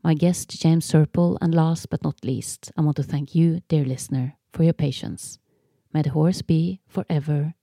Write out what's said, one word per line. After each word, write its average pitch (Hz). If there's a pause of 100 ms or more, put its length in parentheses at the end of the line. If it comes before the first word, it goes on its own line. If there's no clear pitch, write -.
my 165
guest, 175 (100)
James 165
Serpell, 175
and 165
last 165
but -
not 139
least, -
I -
want 147
to 147
thank 139
you, 165
dear 151
listener, 131 (160)
for 165
your 165
patience. - (540)
May 156
the 143
horse 160
be 170
forever 151